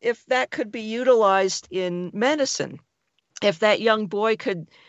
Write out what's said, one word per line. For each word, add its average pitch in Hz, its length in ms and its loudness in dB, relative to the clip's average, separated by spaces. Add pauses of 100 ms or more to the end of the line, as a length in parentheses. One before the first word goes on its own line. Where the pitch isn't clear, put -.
if 233 260 -4
that 254 240 0
could 220 220 -6
be 233 100 -8
utilized 220 880 2
in 180 420 -4
medicine, 262 680 -2 (640)
if 196 180 2
that 208 200 2
young 214 260 0
boy 214 300 0
could 175 320 -6 (200)